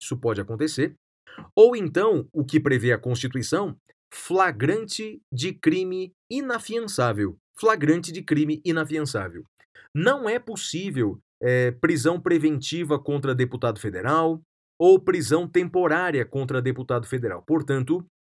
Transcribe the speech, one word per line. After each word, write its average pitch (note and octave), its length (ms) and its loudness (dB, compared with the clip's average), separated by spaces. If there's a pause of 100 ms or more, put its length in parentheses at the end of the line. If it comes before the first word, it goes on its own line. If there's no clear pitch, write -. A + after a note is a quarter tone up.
isso - 160 -6
pode A2+ 240 -2
acontecer, C#3+ 540 -4 (600)
ou A#3+ 200 10
então, F#3 580 0
o D3 100 -2
que C#3+ 160 2
prevê B2 320 2
a A2 60 4
Constituição, B2+ 760 -4 (380)
flagrante F#3+ 1080 -2 (120)
de D3+ 200 -4
crime F#3 580 -2 (180)
inafiançável. G#3+ 1080 -4 (200)
Flagrante E3+ 540 2
de D#3+ 100 -10
crime D3+ 440 0
inafiançável. D3 760 -4 (520)
Não A3+ 340 2
é A#3+ 100 0
possível, E3 800 -4 (220)
é, B2 300 2
prisão D#3 480 0
preventiva D#3 760 0
contra C3+ 380 -2
deputado B2 440 -2
federal D#3 640 -2 (380)
ou F#3 200 8
prisão E3+ 480 0
temporária F3 800 0
contra C3 360 -4
deputado B2 460 -4
federal. A2+ 380 -6
Portanto, D3+ 600 0 (240)